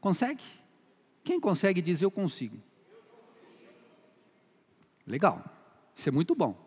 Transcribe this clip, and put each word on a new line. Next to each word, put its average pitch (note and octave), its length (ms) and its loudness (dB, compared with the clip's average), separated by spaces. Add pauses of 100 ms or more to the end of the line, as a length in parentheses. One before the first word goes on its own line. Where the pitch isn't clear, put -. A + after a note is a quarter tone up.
Consegue? B3 440 -2 (800)
Quem F4 160 -2
consegue F#3+ 400 2
diz: E3 220 0
"Eu G3 80 2
consigo"? C#3+ 460 -6 (2500)
Legal, D#3 380 0 (520)
isso - 120 -2
é C#3 40 0
muito E3+ 220 2
bom. C3+ 220 0 (100)